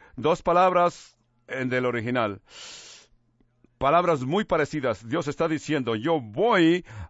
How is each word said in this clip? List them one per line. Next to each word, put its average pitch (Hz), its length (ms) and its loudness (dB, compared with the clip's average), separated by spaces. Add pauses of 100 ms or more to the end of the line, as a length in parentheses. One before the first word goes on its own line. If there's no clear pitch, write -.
(160)
dos 151 260 0
palabras 175 720 2 (320)
en 127 220 -4
del 127 160 0
original. 117 560 -2 (1400)
Palabras 156 480 2
muy 175 180 0
parecidas. 131 640 -2
Dios 151 200 -4
está 156 200 -2
diciendo, 139 480 -2
"Yo 147 240 -2
voy 170 640 2 (260)